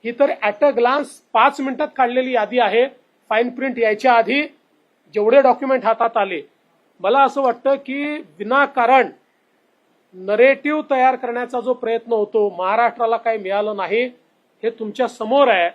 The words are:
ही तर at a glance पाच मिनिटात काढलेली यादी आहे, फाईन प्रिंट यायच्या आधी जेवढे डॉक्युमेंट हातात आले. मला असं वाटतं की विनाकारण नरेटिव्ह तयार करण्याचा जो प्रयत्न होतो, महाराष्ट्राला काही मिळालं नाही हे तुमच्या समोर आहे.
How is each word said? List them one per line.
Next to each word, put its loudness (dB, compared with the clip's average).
ही -8
तर 2
at -2
a 4
glance 0
पाच 4
मिनिटात -4
काढलेली 0
यादी -2
आहे, 0
फाईन 0
प्रिंट -6
यायच्या 2
आधी 0
जेवढे 4
डॉक्युमेंट 0
हातात -2
आले. -2
मला 2
असं 0
वाटतं 0
की -8
विनाकारण 0
नरेटिव्ह 0
तयार 2
करण्याचा -6
जो -4
प्रयत्न -4
होतो, -2
महाराष्ट्राला 0
काही -2
मिळालं -4
नाही -2
हे -2
तुमच्या -6
समोर 0
आहे. 2